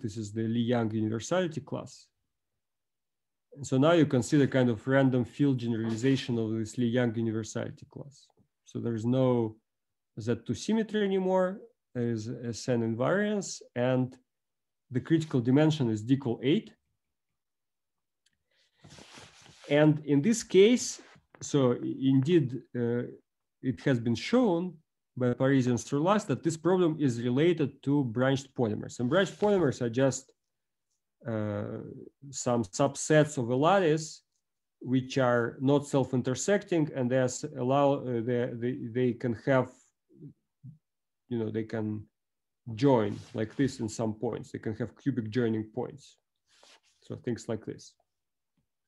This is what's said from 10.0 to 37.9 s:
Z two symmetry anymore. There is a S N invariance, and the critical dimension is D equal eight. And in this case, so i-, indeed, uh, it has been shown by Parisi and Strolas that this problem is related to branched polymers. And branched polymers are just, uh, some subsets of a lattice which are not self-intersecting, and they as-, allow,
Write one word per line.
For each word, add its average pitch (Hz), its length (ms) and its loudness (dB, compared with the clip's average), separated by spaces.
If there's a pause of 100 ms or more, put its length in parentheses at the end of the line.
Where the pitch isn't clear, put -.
Z 113 160 -2 (100)
two 120 80 -4
symmetry 214 500 -2
anymore. 190 560 0 (360)
There 120 160 -2
is 110 160 -6
a 123 220 -8
S 113 200 -6
N 117 260 0
invariance, 190 680 -2 (120)
and 127 400 0 (760)
the 123 80 -4
critical 156 420 0
dimension 139 480 4
is 107 140 -4
D 123 100 0
equal 127 300 -2
eight. 170 280 0 (3000)
And 151 340 6
in 143 160 4
this 220 220 0
case, 214 580 4 (400)
so 131 320 2
i-, 131 260 -4
indeed, 135 640 2 (160)
uh, 120 320 -2 (540)
it 131 220 -4
has 131 140 2
been 117 140 -2
shown 180 640 0 (420)
by 123 160 0
Parisi 135 340 2
and 120 120 2
Strolas 180 480 0
that 156 160 -4
this 160 140 -2
problem 170 420 2
is 123 200 0
related 143 640 0
to 143 220 0
branched 131 500 -2
polymers. - 460 -4
And 120 100 -2
branched 170 300 0
polymers 190 420 2
are 123 80 -2
just, 131 420 0 (960)
uh, 107 540 -6 (480)
some 120 360 -2
subsets 147 760 2
of 117 100 -4
a 127 60 0
lattice 160 640 2 (580)
which 127 380 -2
are 120 420 2
not 139 280 2
self-intersecting, 147 1080 0
and 127 140 -2
they 131 80 2
as-, 127 280 0 (120)
allow, 139 360 2